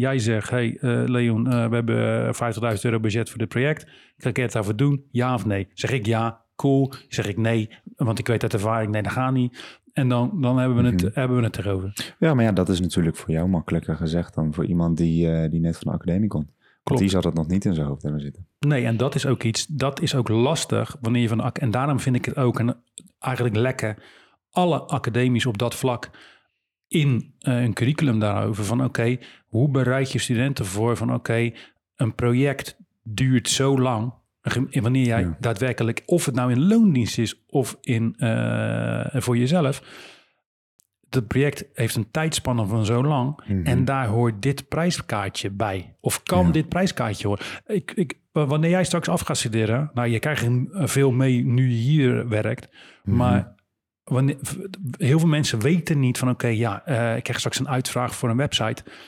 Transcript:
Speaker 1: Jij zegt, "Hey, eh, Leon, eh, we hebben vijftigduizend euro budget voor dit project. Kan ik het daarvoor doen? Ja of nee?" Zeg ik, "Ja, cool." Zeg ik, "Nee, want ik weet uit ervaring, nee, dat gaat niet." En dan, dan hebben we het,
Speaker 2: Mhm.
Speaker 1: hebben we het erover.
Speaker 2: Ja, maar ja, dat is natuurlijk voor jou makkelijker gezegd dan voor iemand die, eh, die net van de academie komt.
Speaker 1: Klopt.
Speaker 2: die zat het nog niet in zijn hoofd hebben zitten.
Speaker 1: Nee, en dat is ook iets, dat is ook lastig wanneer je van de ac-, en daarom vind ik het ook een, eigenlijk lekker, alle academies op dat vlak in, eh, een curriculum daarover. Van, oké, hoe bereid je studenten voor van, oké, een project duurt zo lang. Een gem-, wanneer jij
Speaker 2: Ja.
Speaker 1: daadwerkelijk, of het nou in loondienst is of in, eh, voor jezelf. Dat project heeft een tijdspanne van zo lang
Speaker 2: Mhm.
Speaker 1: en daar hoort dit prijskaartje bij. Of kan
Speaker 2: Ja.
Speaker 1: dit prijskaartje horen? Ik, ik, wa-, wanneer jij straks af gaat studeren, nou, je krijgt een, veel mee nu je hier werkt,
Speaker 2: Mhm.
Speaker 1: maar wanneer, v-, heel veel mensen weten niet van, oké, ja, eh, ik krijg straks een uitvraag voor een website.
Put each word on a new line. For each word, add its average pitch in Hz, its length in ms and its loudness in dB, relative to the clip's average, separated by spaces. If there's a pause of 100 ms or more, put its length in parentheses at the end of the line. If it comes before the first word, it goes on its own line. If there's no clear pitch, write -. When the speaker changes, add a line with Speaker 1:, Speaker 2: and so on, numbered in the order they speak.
Speaker 1:
Jij 135 180 0
zegt, 110 320 0
"Hey, 120 300 -2
eh, 120 260 0
Leon, 120 440 0
eh, 120 180 0
we 113 60 0
hebben 117 600 0
vijftigduizend 113 500 -2
euro 117 160 0
budget 110 300 -2
voor - 80 -14
dit 120 100 -4
project. 143 380 -2 (300)
Kan - 140 -4
ik 98 60 -2
het 123 160 -2
daarvoor 107 240 -2
doen? 139 340 2
Ja 123 240 0
of 104 120 -2
nee?" 98 280 -2
Zeg - 160 -4
ik, 117 160 -2
"Ja, 113 380 -2 (120)
cool." 135 360 2 (160)
Zeg 104 200 -4
ik, 101 80 -4
"Nee, 113 340 0 (260)
want 113 220 0
ik 107 80 -4
weet 110 160 2
uit 113 100 -2
ervaring, 110 400 0
nee, 107 100 0
dat 98 100 -4
gaat 127 200 0
niet." - 480 -2 (120)
En 131 160 2
dan, 123 320 2
dan 127 180 2
hebben 127 240 2
we 123 80 4
het, 92 120 2
Speaker 2:
Mhm. 90 120 0
Speaker 1:
hebben 127 220 0
we 123 80 2
het 110 140 -4
erover. 95 600 -6
Speaker 2:
Ja, 160 160 4
maar 123 100 4
ja, 110 80 4
dat 90 160 2
is 92 120 2
natuurlijk 82 360 0
voor - 140 -10
jou 82 180 0
makkelijker 82 480 -2
gezegd 85 380 -2
dan 78 200 -2
voor 82 120 -2
iemand 85 300 0
die, 82 360 2
eh, 80 180 0
die 82 100 -2
net 82 180 0
van - 140 -4
de 85 60 -2
academie 95 300 0
komt. 76 240 -4 (300)
Speaker 1:
Klopt. 135 180 0
Speaker 2:
die 98 100 4
zat 90 140 2
het 80 100 0
nog 80 120 0
niet 92 180 0
in 98 100 2
zijn 76 120 0
hoofd 71 160 -6
hebben 76 180 -4
zitten. 71 260 -12 (120)
Speaker 1:
Nee, 143 260 0
en 117 120 0
dat 127 180 0
is - 120 -2
ook 135 160 0
iets, 113 240 -2
dat 139 340 -2
is - 140 -2
ook 127 140 0
lastig 113 720 0
wanneer 120 220 2
je 117 60 2
van 113 100 0
de 113 60 0
ac-, 127 140 -4
en 123 120 0
daarom 127 300 0
vind 127 160 0
ik 123 80 -2
het 117 120 -6
ook 123 220 2
een, 120 160 0 (440)
eigenlijk 123 380 -2
lekker, 110 460 -2 (480)
alle 180 360 2
academies 123 600 0
op 110 120 -2
dat 117 160 -2
vlak 123 360 -2 (800)
in, 139 500 0
eh, 123 240 0
een 120 100 0
curriculum 131 460 0
daarover. 104 460 0
Van, 117 200 0
oké, 120 320 0 (300)
hoe 131 240 2
bereid 131 420 0
je 123 60 -2
studenten 127 480 0
voor 107 300 0
van, 117 180 -2
oké, 117 360 0 (460)
een 117 180 0
project 127 600 0 (260)
duurt 127 460 0
zo 135 300 2
lang. 123 340 0 (280)
Een - 100 -4
gem-, 127 320 0
wanneer 127 240 2
jij 117 140 2
Speaker 2:
Ja. 85 200 -2
Speaker 1:
daadwerkelijk, 117 680 -2
of 175 180 2
het 135 100 -2
nou 127 180 2
in 127 140 4
loondienst 190 520 4
is 113 280 -2
of 127 340 -2
in, 117 380 0
eh, 113 840 -2 (160)
voor 123 160 0
jezelf. 139 460 0 (1300)
Dat 120 180 -2
project 139 460 0
heeft 113 220 -2
een 110 160 -4
tijdspanne 135 560 -2
van 110 180 0
zo 120 200 2
lang 147 420 0
Speaker 2:
Mhm. 185 200 -2
Speaker 1:
en 131 180 2
daar 135 220 0
hoort 110 360 0
dit 135 260 -2
prijskaartje 110 800 -4
bij. 98 500 -4
Of - 220 -4
kan 180 240 2
Speaker 2:
Ja. 170 60 4
Speaker 1:
dit 160 160 0
prijskaartje 127 580 -2
horen? 101 180 -2 (220)
Ik, - 280 -4
ik, 165 240 -4 (140)
wa-, 151 140 0
wanneer 156 240 2
jij 185 140 2
straks 170 240 -2
af 170 120 0
gaat - 160 -4
studeren, 113 580 0
nou, 120 140 0
je 117 100 0
krijgt 147 240 -2
een, 123 300 0
veel 139 380 2
mee 127 340 2
nu 127 240 2
je 123 60 2
hier 123 540 2
werkt, 107 400 -2 (360)
Speaker 2:
Mhm. 101 120 2
Speaker 1:
maar 123 380 2 (500)
wanneer, 135 380 0
v-, 143 140 -8 (400)
heel 151 220 2
veel 165 100 4
mensen 147 320 0
weten 151 400 2
niet 123 180 2
van, 127 120 0
oké, 120 180 -2
ja, 110 360 -2
eh, 117 320 -2
ik 123 60 -4
krijg - 160 -6
straks - 200 -4
een 131 100 -4
uitvraag 127 460 -2
voor 123 160 -2
een 113 60 0
website. 120 460 -2 (260)